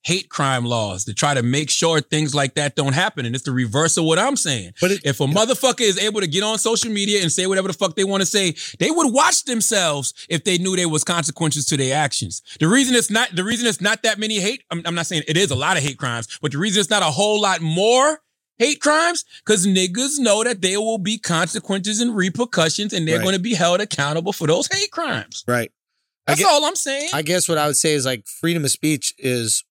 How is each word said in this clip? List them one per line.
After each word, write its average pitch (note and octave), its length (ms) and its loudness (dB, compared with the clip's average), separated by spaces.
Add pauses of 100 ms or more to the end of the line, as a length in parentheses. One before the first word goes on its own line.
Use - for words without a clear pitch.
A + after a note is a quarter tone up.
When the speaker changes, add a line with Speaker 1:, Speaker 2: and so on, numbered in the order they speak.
Speaker 1:
hate F3+ 260 -4
crime C3 340 0
laws G#2+ 420 -2
to G#2 80 -8
try D3 200 0
to B2+ 100 2
make C#3 260 0
sure E3 300 2
things D3+ 360 -2
like C#3 180 0
that C#3+ 220 -2
don't C#3 180 0
happen. D#3+ 320 -2
And A#2 100 -4
it's B2+ 80 -8
the C#3 80 -4
reverse B2+ 460 0
of E3 80 0
what E3 140 4
I'm C4 180 2
saying. G#2+ 420 -4
Speaker 2:
But F#3 120 2
it, G3+ 120 -2
Speaker 1:
If C#3 160 -2
a D3 60 2
Speaker 2:
yeah. C#3+ 80 0
Speaker 1:
motherfucker A#3+ 480 2
is G3 160 2
able G#3 240 -2
to F#3 60 -2
get F3 160 -2
on G#3+ 160 -2
social A3+ 320 0
media G3+ 320 0
and D#3+ 80 0
say F3+ 160 0
whatever F#3+ 200 0
the F#3+ 60 -4
fuck F#3 220 -2
they G3 80 0
wanna G3 240 0
say, F#3+ 280 0 (240)
they A3 120 2
would D#4+ 200 4
watch D#4 340 4
themselves F#3 680 0 (160)
if D#3+ 140 -2
they F#3 160 2
knew F#3 160 0
there F3+ 120 0
was D#3 160 0
consequences D#3 600 -2
to D#3 120 0
their C3+ 200 0
actions. C3 440 -2 (180)
The D#3 80 4
reason B3 280 4
it's A3+ 140 2
not, A3 260 0
the F#3 80 -2
reason A#3 240 -2
it's F3+ 140 -2
not G#3+ 220 0
that G#3+ 160 0
many G#3+ 200 -2
hate, G#3+ 320 -2
I'm, E3+ 140 -4
I'm E3+ 100 -2
not E3 120 -2
saying D#3+ 200 -2
it D#3+ 100 2
is G3 140 4
a C3 40 0
lot D#3 200 0
of D3+ 80 0
hate C#3 140 -4
crimes, A#2 440 -6
but D3 100 -2
the C#3 80 -6
reason G3+ 200 0
it's F#3+ 120 -2
not G#3 100 2
a F3 40 2 (140)
whole G#3 220 2
lot F#3 200 2
more A#3 580 4 (400)
hate C#4+ 200 2
crimes, D#4+ 460 2 (180)
'cause F#3+ 220 2
niggas G3 540 0
know A3 240 4
that A#3 180 -2
there F#3+ 180 0
will A3 200 -2
be G#3 180 -2
consequences F#3 840 -2
and A#3+ 160 0
repercussions, G3+ 800 0
and E3+ 140 0
they're E3 100 2
Speaker 2:
Right. F3 80 0
Speaker 1:
gonna F#3+ 140 2
be A3+ 160 -2
held F3 260 2
accountable E3 520 -2
for D#3 140 -4
those F3+ 240 2
hate G4+ 200 -2
crimes. - 560 -6
Speaker 2:
Right. A#2+ 240 -2 (560)
I - 40 2
Speaker 1:
That's - 100 2
Speaker 2:
gue-, G4 60 4
Speaker 1:
all D4+ 160 6
I'm E4+ 140 -2
saying. C#4+ 340 -4
Speaker 2:
I D3 120 -2
guess F3 260 0
what D#3+ 80 2
I D3 100 2
would D3 80 0
say D#3 180 2
is, C3+ 120 0
like, B2 220 -4
freedom E3 360 -2
of C3 80 0
speech D3+ 460 -2
is A#2+ 540 -2